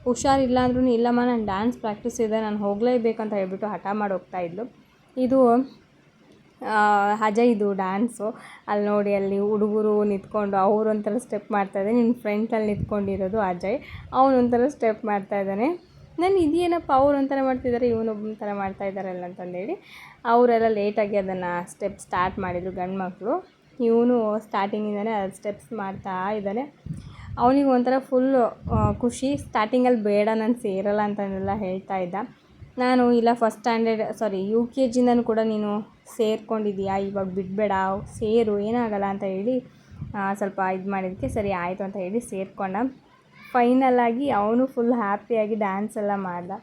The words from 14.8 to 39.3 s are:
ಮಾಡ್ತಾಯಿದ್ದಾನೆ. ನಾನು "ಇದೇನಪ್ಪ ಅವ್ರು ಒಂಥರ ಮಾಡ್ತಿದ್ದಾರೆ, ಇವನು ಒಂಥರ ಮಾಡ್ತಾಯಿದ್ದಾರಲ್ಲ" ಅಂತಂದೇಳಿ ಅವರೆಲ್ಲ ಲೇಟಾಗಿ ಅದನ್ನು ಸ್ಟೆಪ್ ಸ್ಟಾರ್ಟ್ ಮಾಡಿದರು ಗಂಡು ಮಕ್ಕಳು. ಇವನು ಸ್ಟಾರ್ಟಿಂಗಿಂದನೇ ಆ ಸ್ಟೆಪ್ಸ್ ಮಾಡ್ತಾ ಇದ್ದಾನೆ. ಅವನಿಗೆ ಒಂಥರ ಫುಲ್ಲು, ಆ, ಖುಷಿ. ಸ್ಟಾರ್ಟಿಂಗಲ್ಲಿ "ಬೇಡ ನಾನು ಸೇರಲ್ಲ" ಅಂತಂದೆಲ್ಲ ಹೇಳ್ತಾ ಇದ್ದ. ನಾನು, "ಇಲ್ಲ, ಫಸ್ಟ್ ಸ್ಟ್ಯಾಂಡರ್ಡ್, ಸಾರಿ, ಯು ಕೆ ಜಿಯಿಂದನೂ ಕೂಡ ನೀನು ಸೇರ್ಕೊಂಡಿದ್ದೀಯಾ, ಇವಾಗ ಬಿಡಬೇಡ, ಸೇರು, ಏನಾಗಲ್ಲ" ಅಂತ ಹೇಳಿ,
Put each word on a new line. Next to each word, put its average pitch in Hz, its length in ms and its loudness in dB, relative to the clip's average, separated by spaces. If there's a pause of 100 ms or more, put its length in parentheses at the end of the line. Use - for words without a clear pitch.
ಮಾಡ್ತಾಯಿದ್ದಾನೆ. 202 640 -2 (500)
ನಾನು 381 180 2
"ಇದೇನಪ್ಪ 339 580 0
ಅವ್ರು 277 240 4
ಒಂಥರ 277 240 0
ಮಾಡ್ತಿದ್ದಾರೆ, 254 460 0
ಇವನು 226 240 0
ಒಂಥರ 214 400 -8
ಮಾಡ್ತಾಯಿದ್ದಾರಲ್ಲ" 190 720 -6
ಅಂತಂದೇಳಿ 185 580 -8 (420)
ಅವರೆಲ್ಲ 233 440 4
ಲೇಟಾಗಿ 208 480 0
ಅದನ್ನು 180 540 -4
ಸ್ಟೆಪ್ 202 300 -8
ಸ್ಟಾರ್ಟ್ 190 380 -2
ಮಾಡಿದರು 180 340 -4
ಗಂಡು 185 260 -6
ಮಕ್ಕಳು. 190 520 -4 (300)
ಇವನು 233 580 2
ಸ್ಟಾರ್ಟಿಂಗಿಂದನೇ 208 720 -4
ಆ 202 180 -2
ಸ್ಟೆಪ್ಸ್ 202 440 -10
ಮಾಡ್ತಾ 190 600 -6
ಇದ್ದಾನೆ. 214 420 -4 (640)
ಅವನಿಗೆ 269 300 4
ಒಂಥರ 247 300 4
ಫುಲ್ಲು, 262 760 2
ಆ, 214 200 4
ಖುಷಿ. 262 440 -2
ಸ್ಟಾರ್ಟಿಂಗಲ್ಲಿ 247 680 2
"ಬೇಡ 208 320 4
ನಾನು 220 200 0
ಸೇರಲ್ಲ" 202 460 -2
ಅಂತಂದೆಲ್ಲ 196 540 -2
ಹೇಳ್ತಾ 190 420 -4
ಇದ್ದ. 185 180 -4 (640)
ನಾನು, 247 340 4
"ಇಲ್ಲ, 233 200 4
ಫಸ್ಟ್ 233 260 0
ಸ್ಟ್ಯಾಂಡರ್ಡ್, 226 580 -2
ಸಾರಿ, 196 320 -4
ಯು 226 180 2
ಕೆ 262 220 0
ಜಿಯಿಂದನೂ 240 340 4
ಕೂಡ 233 220 0
ನೀನು 214 380 -2 (340)
ಸೇರ್ಕೊಂಡಿದ್ದೀಯಾ, 214 800 -2
ಇವಾಗ 196 280 -4
ಬಿಡಬೇಡ, 196 480 -2 (460)
ಸೇರು, 214 400 2
ಏನಾಗಲ್ಲ" 214 460 -2
ಅಂತ 196 200 -4
ಹೇಳಿ, 202 400 -2 (500)